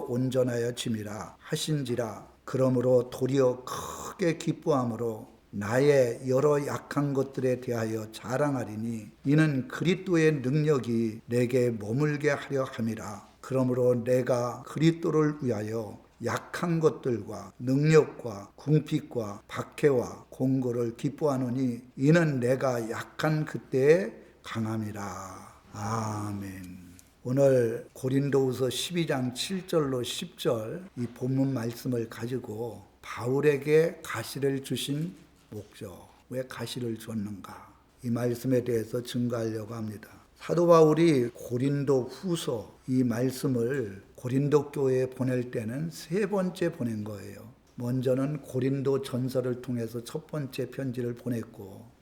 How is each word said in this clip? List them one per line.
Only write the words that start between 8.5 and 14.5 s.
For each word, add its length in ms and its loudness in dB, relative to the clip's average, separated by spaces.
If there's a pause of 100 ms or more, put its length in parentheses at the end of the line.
이는 420 4
그리스도의 680 2
능력이 880 0
내게 440 2
머물게 600 0
하려 340 -2
함이라. 640 -6 (140)
그러므로 640 2
내가 600 0